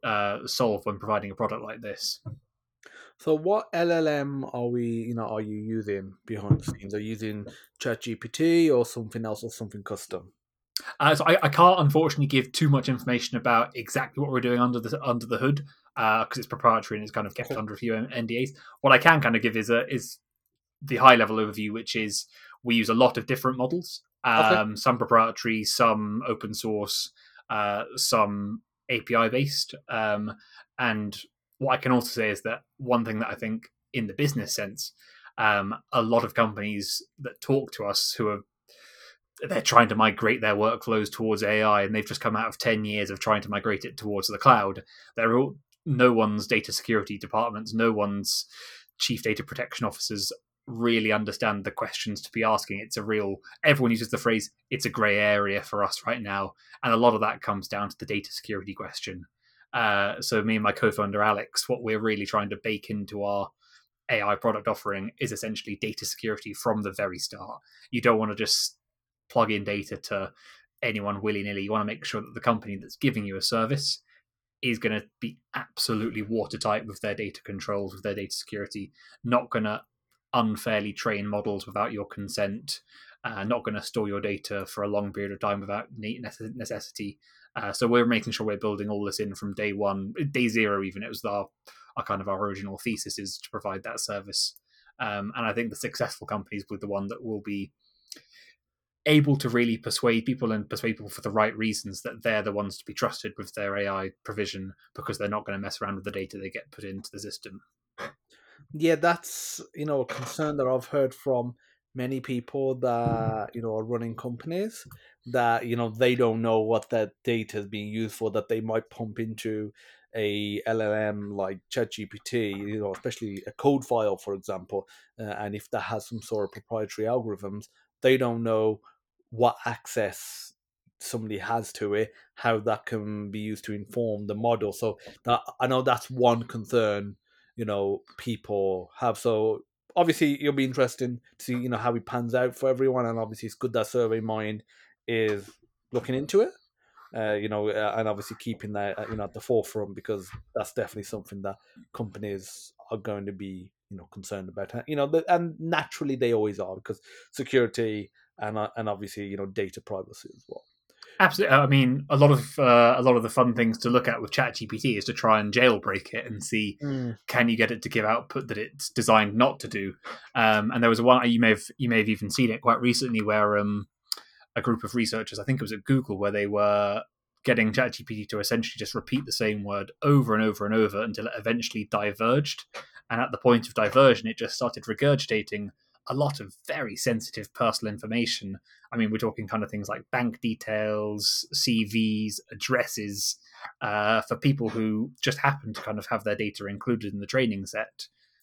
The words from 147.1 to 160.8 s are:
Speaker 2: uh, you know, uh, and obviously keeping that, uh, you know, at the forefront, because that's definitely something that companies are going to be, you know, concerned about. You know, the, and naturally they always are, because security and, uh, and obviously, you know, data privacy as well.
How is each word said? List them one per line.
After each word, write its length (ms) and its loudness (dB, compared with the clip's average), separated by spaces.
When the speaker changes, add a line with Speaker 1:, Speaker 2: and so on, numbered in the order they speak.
Speaker 2:
uh, 180 0
you 140 -2
know, 200 0
uh, 280 0
and 120 0
obviously 320 -6
keeping 320 -8
that, 260 -4
uh, 120 -8
you 60 -6
know, 80 -6
at 100 -12
the 60 -10
forefront, 540 -2
because 340 -8
that's 180 -4
definitely 320 -6
something 380 -12
that 140 -6
companies 800 -10
are 80 -6
going 280 -6
to 60 -8
be, 380 -14
you 60 -14
know, 160 -16
concerned 360 -10
about. 240 -10
You 80 -2
know, 100 2
the, 260 2
and 280 0
naturally 560 -2
they 180 2
always 240 0
are, 160 -6
because 260 -10
security 800 0
and, 200 -4
uh, 180 -2
and 120 -4
obviously, 380 -6
you 100 -8
know, 100 -6
data 340 -6
privacy 560 -12
as 120 -20
well. 160 -16